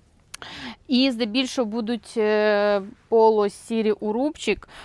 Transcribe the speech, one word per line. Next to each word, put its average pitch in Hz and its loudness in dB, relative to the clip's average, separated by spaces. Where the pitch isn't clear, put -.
І 269 4
здебільшого 240 -2
будуть, 220 -6
е, 208 2
поло 220 4
сірі 220 -2
у 214 -4
рубчик, 247 -4